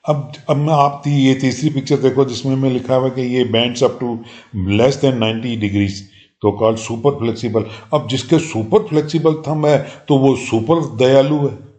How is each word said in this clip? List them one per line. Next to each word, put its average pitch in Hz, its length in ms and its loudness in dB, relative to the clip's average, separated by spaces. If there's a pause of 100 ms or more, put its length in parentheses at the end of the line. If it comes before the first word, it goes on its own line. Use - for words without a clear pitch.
अब, 143 220 -2 (180)
अब 147 80 2
मैं 151 160 2
आप 143 300 2
ती-, 143 100 0
ये 135 200 4
तीसरी 135 360 0
पिक्चर 139 280 0
देखो, 131 280 2
जिसमें 123 300 -4
मैं 135 140 0
लिखा 127 260 -2
हुआ 131 140 0
कि 127 120 -6
ये 123 240 0
bends 117 440 0
up - 140 -6
to 120 60 -4 (640)
less 120 220 4
than 135 200 0
ninety 113 460 -2
degrees, 101 320 0 (500)
तो 101 220 0
called 113 280 0
super 110 320 0
flexible। 113 400 -2 (300)
अब 143 140 -2
जिसके 135 320 0
सुपर 113 400 -2
फ्लेक्सिबल 156 540 0
थंब 151 320 -4
है, 147 220 2 (200)
तो 143 100 4
वो 131 180 4
सुपर 113 600 -2
दयालु 139 500 4
है 110 100 -6 (220)